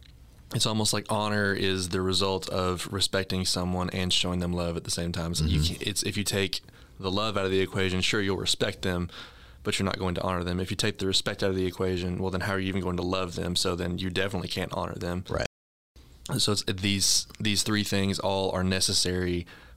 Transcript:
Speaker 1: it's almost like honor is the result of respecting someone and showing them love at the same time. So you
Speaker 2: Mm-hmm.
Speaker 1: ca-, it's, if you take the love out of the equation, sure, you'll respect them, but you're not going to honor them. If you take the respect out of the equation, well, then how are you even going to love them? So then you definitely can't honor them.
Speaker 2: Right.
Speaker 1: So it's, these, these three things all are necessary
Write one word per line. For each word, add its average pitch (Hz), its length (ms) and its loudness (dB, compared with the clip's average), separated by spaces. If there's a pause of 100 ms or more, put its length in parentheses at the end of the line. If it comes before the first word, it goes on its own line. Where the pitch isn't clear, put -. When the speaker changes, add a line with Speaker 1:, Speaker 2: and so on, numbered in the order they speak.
(540)
Speaker 1:
it's 117 140 2
almost 107 260 2
like 107 160 -2
honor 104 440 2
is 95 360 0
the 95 120 0
result 95 480 2
of 90 440 0
respecting 95 500 0
someone 90 460 0
and 92 240 0
showing 90 260 2
them 87 140 0
love 87 240 -2
at 82 80 -6
the - 60 -6
same 87 200 -2
time. 85 240 -4
So 78 100 2
you 78 140 4
Speaker 2:
Mm-hmm. 85 140 2
Speaker 1:
ca-, - 160 -2
it's, - 140 -2
if 104 120 -2
you 101 80 0
take 98 380 0 (380)
the 95 120 -2
love 104 260 0
out 98 80 0
of 95 60 2
the 95 80 4
equation, 92 420 2
sure, 104 200 2
you'll 95 160 0
respect 98 460 -2
them, 87 260 0 (540)
but 104 140 -2
you're 101 80 0
not 95 140 0
going 90 160 0
to - 60 -2
honor 90 240 -2
them. 90 160 0
If 92 100 -4
you 101 60 -2
take 104 220 0
the 98 60 -2
respect 101 380 0
out 101 60 2
of 95 80 0
the 92 80 2
equation, 90 540 0
well, 95 120 0
then 92 100 -2
how 98 120 0
are 98 60 0
you 95 100 0
even 95 120 0
going 90 140 -2
to 90 80 0
love 90 320 -2
them? 85 220 -2
So 90 180 2
then 90 220 -2
you 92 120 -2
definitely 92 380 -2
can't 90 240 -4
honor 87 240 -4
them. 90 320 -4
Speaker 2:
Right. - 200 -2 (880)
Speaker 1:
So 107 160 2
it's, 101 100 0
these, 98 640 2 (140)
these 104 220 2
three 104 200 2
things 98 340 2
all 95 340 0
are 92 120 0
necessary 90 800 2 (320)